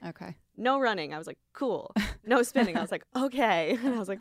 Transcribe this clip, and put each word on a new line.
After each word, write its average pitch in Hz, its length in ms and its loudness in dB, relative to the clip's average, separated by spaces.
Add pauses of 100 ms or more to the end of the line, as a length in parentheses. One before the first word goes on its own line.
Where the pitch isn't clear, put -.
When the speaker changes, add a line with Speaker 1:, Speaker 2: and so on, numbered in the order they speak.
Speaker 1:
Okay. 170 300 -10 (220)
Speaker 2:
"No 254 240 2
running." 180 320 -2
I 151 40 -8
was 165 100 -10
like, - 120 -14 (140)
"Cool." - 420 -4 (300)
No 240 180 4
spinning. 220 340 2
I - 40 0
was - 100 -4
like, 180 180 -6
Speaker 1:
<laughs> - 60 -10
Speaker 2:
"Okay." 240 640 2
<laughs> 233 40 -6
And 254 120 2
I - 40 -2
was 190 100 -4
like, 196 120 -4